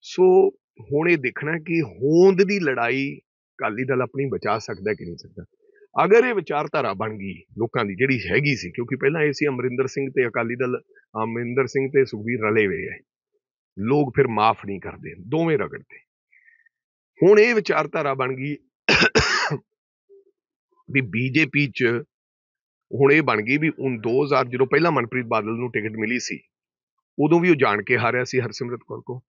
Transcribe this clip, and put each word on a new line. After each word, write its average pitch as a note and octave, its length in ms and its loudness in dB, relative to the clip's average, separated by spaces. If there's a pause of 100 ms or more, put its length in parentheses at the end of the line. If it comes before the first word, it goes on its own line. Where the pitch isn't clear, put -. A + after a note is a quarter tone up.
ਸੋ F#3 480 4 (320)
ਹੁਣ D3 280 0
ਇਹ E3+ 80 4
ਦੇਖਣਾ C#3+ 420 -4
ਕਿ E3 220 -2
ਹੋਂਦ D#3+ 600 4
ਦੀ G3+ 160 0
ਲੜਾਈ C3+ 580 -2
ਅਕਾਲੀ - 640 -8
ਦਲ B2+ 180 0
ਆਪਣੀ C#3 240 -4
ਬਚਾ A2 320 -4
ਸਕਦਾ G#2+ 360 -6
ਕਿ - 120 -10
ਨਹੀਂ E2+ 120 -12
ਸਕਦਾ। - 280 -20 (600)
ਅਗਰ A3+ 200 6
ਇਹ B3 80 -2
ਵਿਚਾਰਧਾਰਾ D3+ 600 -2
ਬਣ G#2+ 240 -6
ਗਈ F#2+ 160 -8
ਲੋਕਾਂ A2 520 -4
ਦੀ G2 100 -6
ਜਿਹੜੀ B2+ 240 0
ਹੈਗੀ B2 360 0
ਸੀ, F2+ 160 -10
ਕਿਉਂਕਿ A#2+ 240 -6
ਪਹਿਲਾਂ C#3 260 0
ਇਹ D3+ 120 0
ਸੀ D3 140 -2
ਅਮਰਿੰਦਰ B2+ 400 -2
ਸਿੰਘ C3+ 280 -6
ਤੇ B2+ 120 2
ਅਕਾਲੀ A#2 280 -4
ਦਲ, B2 260 -4 (420)
ਅਮਰਿੰਦਰ A#2+ 440 -2
ਸਿੰਘ C3+ 220 -2
ਤੇ C3+ 160 4
ਸੁਖਬੀਰ A2+ 340 -6
ਰਲੇ G#2+ 280 2
ਹੋਏ D#2+ 220 -4
ਹੈ, - 80 -14 (800)
ਲੋਕ C3 360 0
ਫਿਰ C3+ 120 4
ਮਾਫ A2 380 0
ਨਹੀਂ G2 140 -8
ਕਰਦੇ, F#2 360 -14 (120)
ਦੋਵੇਂ D#3+ 300 0
ਰਗੜਦੇ। - 400 -8 (1300)
ਹੁਣ G#3 160 8
ਇਹ A#3 160 6
ਵਿਚਾਰਧਾਰਾ D#3 580 -2
ਬਣ C3 220 -2
ਗਈ C#3 220 -8 (2250)
ਵੀ C3+ 100 0
ਬੀਜੇਪੀ C3 680 0
'ਚ B2 180 -2 (1080)
ਹੁਣ C#3 180 4
ਇਹ D#3 100 6
ਬਣ A#2+ 200 0
ਗਈ A#2+ 160 -2
ਵੀ D#3 120 0
ਹੁਣ B2+ 300 -4
ਦੋ B2 260 0
ਹਜ਼ਾਰ, C3+ 200 2
ਜਦੋਂ B2 220 0
ਪਹਿਲਾਂ E3 240 2
ਮਨਪ੍ਰੀਤ B2+ 340 -2
ਬਾਦਲ A2 260 -2
ਨੂੰ A#2 200 -6
ਟਿਕਟ A2 200 -4
ਮਿਲੀ A2 280 -4
ਸੀ, - 200 -10 (800)
ਉਦੋਂ D3+ 200 4
ਵੀ F3 100 2
ਉਹ E3 60 6
ਜਾਣ G#2+ 280 0
ਕੇ A#2+ 140 0
ਹਾਰਿਆ A#2 260 0
ਸੀ B2+ 160 -2
ਹਰਸਿਮਰਤ A#2+ 480 -8
ਕੌਰ A#2 180 -12
ਕੋਲ। B2+ 240 -12